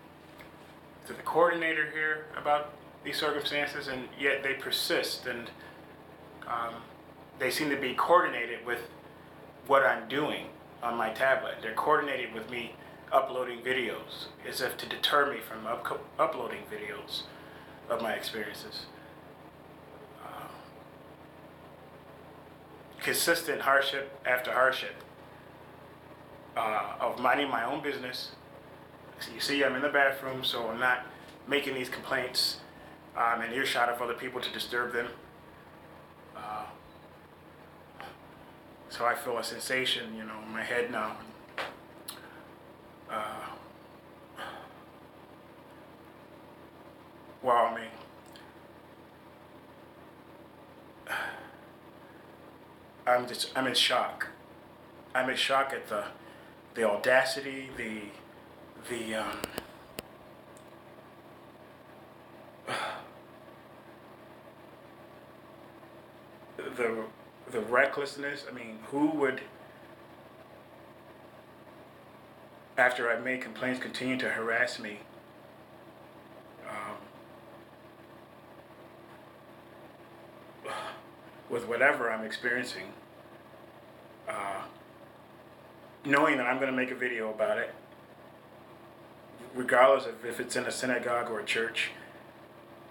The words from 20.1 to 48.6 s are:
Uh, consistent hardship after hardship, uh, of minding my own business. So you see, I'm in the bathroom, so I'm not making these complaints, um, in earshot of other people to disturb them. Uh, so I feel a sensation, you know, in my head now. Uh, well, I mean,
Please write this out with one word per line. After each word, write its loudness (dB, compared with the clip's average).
Uh, -8
consistent 4
hardship 4
after 4
hardship, 4
uh, 2
of 2
minding 6
my 2
own 0
business. -4
So -10
you -8
see, 4
I'm 4
in 0
the 4
bathroom, 4
so 2
I'm -2
not 4
making 4
these -2
complaints, 0
um, 4
in -2
earshot 4
of 0
other 0
people -4
to -2
disturb 0
them. 2
Uh, -6
so -2
I 8
feel 0
a 0
sensation, 0
you -6
know, -8
in -8
my -2
head 2
now. 0
Uh, -4
well, 8
I 4
mean, -6